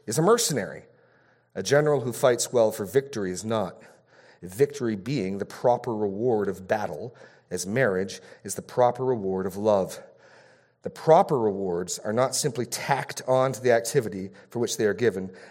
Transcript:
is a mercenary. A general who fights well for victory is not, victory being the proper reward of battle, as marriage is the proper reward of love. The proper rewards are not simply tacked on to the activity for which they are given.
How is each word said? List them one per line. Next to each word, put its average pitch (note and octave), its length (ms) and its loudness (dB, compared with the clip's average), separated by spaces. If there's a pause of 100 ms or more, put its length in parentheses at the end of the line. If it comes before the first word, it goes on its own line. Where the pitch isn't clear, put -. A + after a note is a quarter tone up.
is - 140 -4
a D#3+ 40 2
mercenary. D3 600 2 (720)
A F#2+ 80 -6
general D3 380 4
who A#2+ 120 -4
fights B2 400 2
well A2+ 200 4
for G#2+ 120 -6
victory G#2 460 0
is F2+ 140 -6
not, A2 360 -2 (600)
victory A2 540 -2
being G2 420 -4
the G2 60 -4
proper A#2+ 500 0
reward G#2+ 540 0
of F#2 180 -8
battle, G2+ 480 -4 (340)
as F2+ 160 -6
marriage G2 560 0 (220)
is G2+ 140 -10
the - 60 -10
proper B2 420 0
reward F#2+ 420 -2
of F#2 100 -6
love. G2+ 440 0 (800)
The - 80 -8
proper D#3+ 480 4
rewards F#2+ 640 -2
are G#2+ 120 -4
not B2+ 220 2
simply B2 320 -2
tacked - 600 -4
on C3 240 4
to A2+ 100 -8
the B2 80 4
activity G#2+ 600 0 (200)
for - 80 -6
which A#2 180 -2
they A2 100 2
are G2+ 80 2
given. F#2+ 360 0 (200)